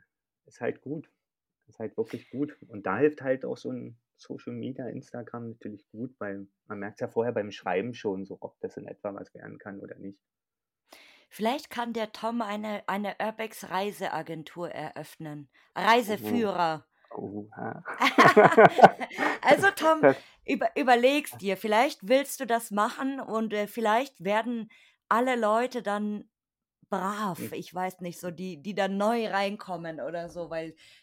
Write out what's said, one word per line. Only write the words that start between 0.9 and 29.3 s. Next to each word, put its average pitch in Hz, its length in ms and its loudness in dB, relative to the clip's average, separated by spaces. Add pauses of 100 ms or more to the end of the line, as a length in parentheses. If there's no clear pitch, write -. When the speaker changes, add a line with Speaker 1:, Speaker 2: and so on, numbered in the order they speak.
Speaker 1:
Ist - 120 -20
halt 110 180 -10
wirklich 117 340 -8
gut. 147 260 -6 (100)
Und 98 180 -14
da 95 140 0
hilft 151 220 2
halt 135 240 -2
auch 123 120 -6
so 127 140 -10
'n 120 280 -12 (180)
Social 131 360 -12
Media, 120 360 -8
Instagram 117 640 -10
natürlich 107 400 -16
gut, 123 280 -10
weil 101 280 -8 (200)
man 104 120 -10
merkt's 101 220 -10
ja 123 80 -2
vorher 117 240 0
beim 104 180 -2
Schreiben 98 440 -2
schon 98 300 -4
so, 92 160 -12
ob - 200 -14
das - 160 -8
in 117 100 -12
etwa - 280 -10
was 104 180 -14
werden 107 260 -16
kann 101 200 -14
oder - 200 -16
nicht. 98 200 -14 (1120)
Speaker 2:
Vielleicht 240 400 -4
kann 240 240 -6
der 220 180 -4
Tom 233 300 -4
eine, 208 460 -6
eine 196 320 -4
Urbex-Reiseagentur 180 1500 -6
eröffnen. 147 800 -12 (260)
Speaker 1:
Oh. - 0 -
Speaker 2:
Reiseführer. 202 1120 2 (240)
Speaker 1:
Oha. 107 760 -10
<laughs> - 120 -10
Speaker 2:
<laughs> 339 1400 8
Also, 294 340 6
Tom, 311 300 4
Speaker 1:
Das 135 180 4 (220)
Speaker 2:
über, 233 300 -2
überleg's 262 640 4
dir. 190 200 -2
Vielleicht 220 500 0
willst 269 320 2
du 262 60 -6
das 233 260 -2
machen 247 480 -2
und, 226 340 -4
äh, 208 140 -2
vielleicht 226 560 0
werden 220 460 -2 (400)
alle 247 260 2
Leute 233 460 2
dann 208 480 -4 (600)
brav. 202 500 -4
Speaker 1:
Hm. - 140 -8
Speaker 2:
Ich - 200 -10
weiß 185 280 -6
nicht, 175 180 -10
so 180 120 -8
die, 170 300 -10
die 190 140 -8
da 196 120 0
neu 214 420 0
reinkommen 180 720 -4